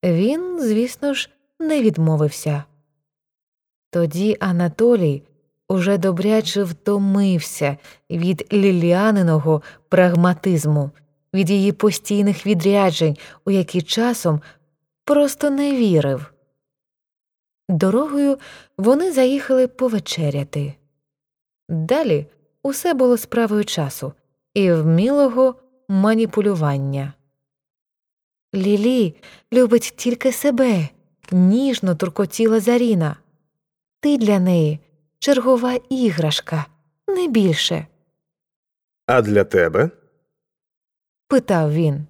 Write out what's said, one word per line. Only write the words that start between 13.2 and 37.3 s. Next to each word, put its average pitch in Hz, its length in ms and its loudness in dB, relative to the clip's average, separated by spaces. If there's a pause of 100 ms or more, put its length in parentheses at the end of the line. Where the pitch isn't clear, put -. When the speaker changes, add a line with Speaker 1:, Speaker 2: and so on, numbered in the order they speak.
Speaker 1:
у 202 60 -4
які 180 320 -2
часом 226 580 -2 (680)
просто 294 420 2
не 277 260 -2
вірив. 147 560 0 (1400)
Дорогою 269 720 0 (400)
вони 277 340 2
заїхали 262 560 0
повечеряти. 147 1080 -4 (920)
Далі 165 580 -2 (360)
усе 277 320 -2
було 247 220 2
справою 214 480 -2
часу 139 480 -8 (420)
і 190 180 2
вмілого 240 840 2 (340)
маніпулювання. 190 1200 0 (1400)
«Лілі 202 600 0 (380)
любить 233 440 2
тільки 247 360 -2
себе», 233 560 0 (440)
ніжно 190 640 2
туркотіла 208 640 0
Заріна. 220 560 0 (840)
«Ти 294 160 0
для 208 220 2
неї 170 420 0 (380)
чергова 254 560 2 (140)
іграшка, 160 800 -2 (400)
не 359 220 -2
більше». 180 580 0 (1200)